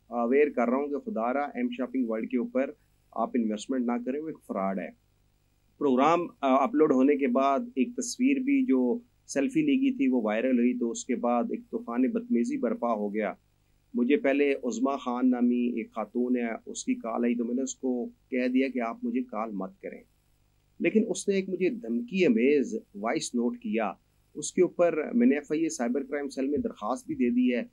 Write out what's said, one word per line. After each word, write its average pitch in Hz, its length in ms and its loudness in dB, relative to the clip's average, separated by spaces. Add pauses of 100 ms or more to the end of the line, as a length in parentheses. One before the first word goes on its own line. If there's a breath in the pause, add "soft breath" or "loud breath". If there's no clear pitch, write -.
(100)
aware 120 380 4
कर 120 200 0
रहा 123 80 2
हूँ 143 120 -2
कि 139 160 -4
खुदारा 123 520 -2
एम 123 120 -2
Shopping 120 400 -4
World 110 220 -4
के 127 60 0
ऊपर 127 400 -2 (400)
आप 117 200 -2
investment 117 500 -2
ना 120 120 0
करें, 127 220 -6
वो 160 80 -8
एक 156 80 -10
fraud 95 420 -4
है। 82 120 -8 (880)
प्रोग्राम, 147 480 4
अ, 135 360 2
upload 147 300 4
होने 135 240 4
के 135 100 0
बाद 135 520 2
एक 123 140 0
तस्वीर 131 500 0
भी 135 240 2
जो 123 360 2 (240)
selfie 139 360 0
ली 143 160 4
गई 135 180 2
थी, 135 120 2
वो 127 140 2
viral 117 360 2
हुई, 123 200 2
तो 120 120 0
उसके 117 240 -6
बाद 117 380 0
एक 120 180 -6
तूफ़ान 120 380 0
बदतमीज़ी 120 480 0
बरपा 120 360 -2
हो 104 180 -2
गया। 101 280 -2 (580)
मुझे 123 200 2
पहले 143 380 2
उज़मा 127 420 -2
खान 123 300 -2
नामी 123 540 2
एक 107 80 -8
खातून 123 480 -2
है, 117 200 -2 (100)
उसकी 120 280 -4
कॉल 117 300 -4
आई, 120 100 2
तो 120 100 -2
मैंने 120 180 -4
उसको 127 440 -4
कह 127 420 -4
दिया 127 200 2
कि 127 100 -6
आप 117 260 -4
मुझे 120 160 -2
कॉल 113 340 -6
मत 95 280 -8
करें, 73 200 -12 (800)
लेकिन 190 220 4
उसने 196 340 -2
एक 190 100 -2
मुझे 180 220 0
धमकी 120 540 -2
अमेज 123 560 4 (160)
वॉइस 123 380 -4
नोट 120 220 0
किया। 107 440 -4 (360)
उसके 156 260 0
ऊपर 165 520 0
मैंने 123 220 6
एफ़आईए 156 320 -2
साइबर 127 320 -4
क्राइम 139 280 -6
सेल 131 200 -4
में 143 120 0
दरख्वास्त 117 480 -4
भी 156 60 -4
दे 127 160 2
दी 123 180 4
है, 120 140 0
अ, 117 100 -12